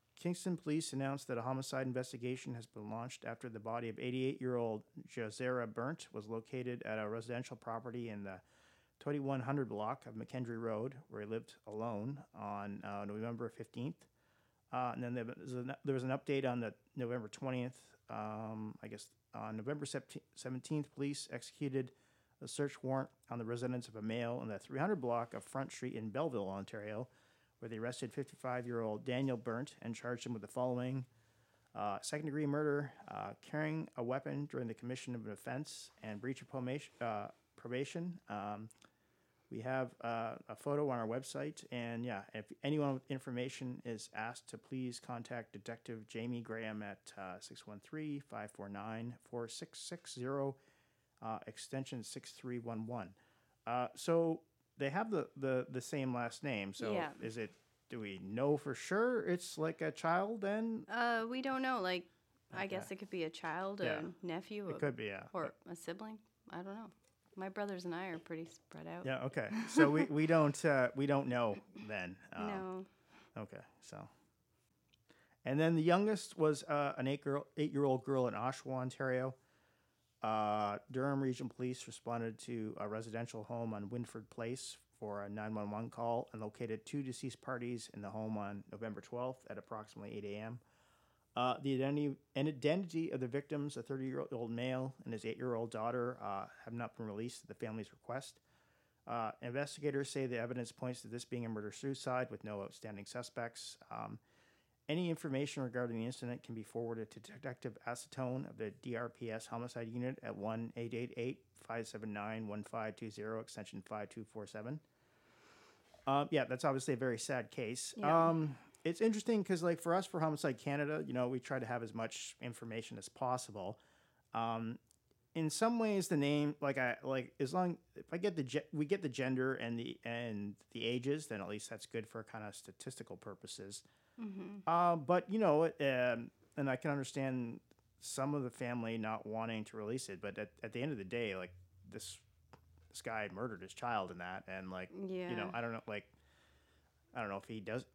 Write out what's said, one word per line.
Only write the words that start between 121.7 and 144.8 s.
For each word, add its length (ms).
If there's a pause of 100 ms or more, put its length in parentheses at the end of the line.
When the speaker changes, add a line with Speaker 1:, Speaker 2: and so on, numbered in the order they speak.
Speaker 1:
as 100
much 460
information 580
as 120
possible. 720 (540)
Um, 460 (540)
in 160
some 300
ways, 280
the 80
name, 460
like, 160
I, 260
like, 380
as 120
long, 240 (180)
if 180
I 40
get 200
the 60
ge-, 280
we 140
get 160
the 80
gender 460
and 220
the, 280
and 500 (160)
the 140
ages, 420
then 140
at 80
least 200
that's 180
good 200
for 160
kinda 300
statistical 640
purposes. 640 (380)
Speaker 2:
Mm-hmm. 440
Speaker 1:
Uh, 300
but, 340
you 100
know, 260
um, 640 (240)
and 140
I 80
can 140
understand 680 (400)
some 340
of 100
the 80
family 460
not 280
wanting 400
to 120
release 320
it, 120
but 160
at, 140 (120)
at 80
the 100
end 120
of 40
the 60
day, 320
like, 160 (400)
this, 280 (680)
this 120
guy 320
murdered 280
his 120
child 380
in 80
that, 280
and, 240
like, 220